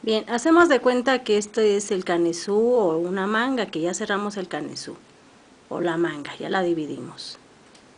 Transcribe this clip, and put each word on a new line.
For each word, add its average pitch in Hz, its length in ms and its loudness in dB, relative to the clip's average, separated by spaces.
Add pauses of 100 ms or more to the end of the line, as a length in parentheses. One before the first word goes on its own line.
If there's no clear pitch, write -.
Bien, 220 280 -2
hacemos 330 380 6
de 254 120 4
cuenta 247 440 2
que 208 140 2
este 208 380 2
es 208 140 -4
el 190 140 -2
canesú 170 520 0
o 220 420 4
una 190 280 -2
manga, 226 400 0
que 160 140 -6
ya 175 140 -2
cerramos 208 420 -4
el 185 100 -6
canesú 147 500 -10 (720)
o 135 120 -6
la 170 160 -2
manga, 151 400 -4
ya 160 140 -10
la 190 120 0
dividimos. 147 760 -6 (600)